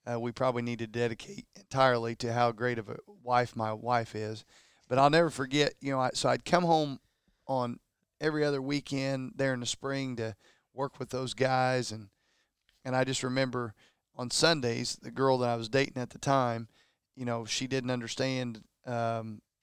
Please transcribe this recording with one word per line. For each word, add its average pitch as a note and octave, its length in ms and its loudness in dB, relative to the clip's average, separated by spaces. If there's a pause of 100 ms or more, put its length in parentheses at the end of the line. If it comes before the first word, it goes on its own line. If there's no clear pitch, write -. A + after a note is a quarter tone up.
uh, A#2+ 100 -4
we A#2+ 120 -4
probably B2 300 0
need A#2+ 180 -4
to A2+ 80 -4
dedicate A#2+ 580 -4 (100)
entirely A#2+ 640 2
to A#2 160 -2
how A#2+ 180 4
great A#2 260 -2
of G#2+ 120 -8
a A#2+ 80 -10 (260)
wife B2 320 0
my A2 180 -2
wife A#2 400 -2
is. G#2+ 300 -8 (440)
But B2+ 100 0
I'll C#3 120 8
never E3 200 6
forget, C3+ 500 0
you C#3 120 -4
know, C3+ 80 0
I, C3 140 0
so - 160 0
I'd B2 160 0
come F3 180 4
home D#3 360 2 (480)
on B2 320 -2 (400)
every D3+ 240 0
other C#3+ 180 0
weekend C3+ 760 -4
there C3+ 180 0
in B2 80 -4
the A#2+ 40 -6
spring C3+ 520 -4
to A2 180 -4 (380)
work C3+ 260 -6
with B2+ 100 -8
those B2+ 240 -4
guys. B2+ 580 2
And, G#2+ 180 -12 (720)
and B2+ 120 -4
I C3 80 4
just C3 200 -2
remember B2 500 0 (420)
on B2 160 -6
Sundays, B2 680 0
the A#2+ 100 -12
girl C3 260 4
that B2 120 0
I A#2+ 60 0
was A2+ 140 -6
dating C3+ 320 2
at A#2+ 80 -6
the - 100 -18
time, A#2+ 480 2 (480)
you C3 80 -10
know, A#2 220 -2
she C3 220 -4
didn't B2+ 240 0
understand, B2 720 -4 (220)
um, A2+ 560 -4 (220)